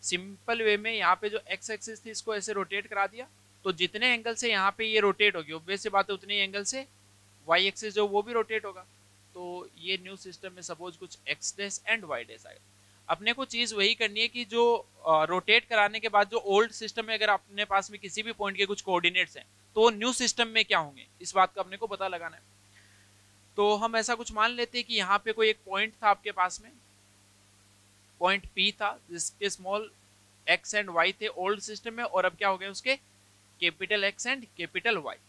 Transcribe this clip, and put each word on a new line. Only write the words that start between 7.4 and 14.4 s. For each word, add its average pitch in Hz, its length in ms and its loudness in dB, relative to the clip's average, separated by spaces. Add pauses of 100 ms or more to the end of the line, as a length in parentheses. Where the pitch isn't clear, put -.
y 165 160 6
axis 196 320 -2
जो 208 120 2
वो 202 140 2
भी 226 120 -6
rotate 220 320 -2
होगा। 185 200 -14 (500)
तो 180 420 -12
ये 180 200 -4
न्यू 185 200 -12
system 185 360 -14
में 180 80 -20
suppose 170 360 -10
कुछ - 200 -18 (140)
x - 260 -6
dash 202 220 -8 (120)
and 214 180 -4
y 123 140 -4
dash 113 220 -18
आएगा। - 160 -20 (460)
अपने 214 260 -2
को 262 120 -6
चीज 233 280 -4
वही 208 220 2
करनी 214 240 -2
है 226 80 0
कि 240 180 -6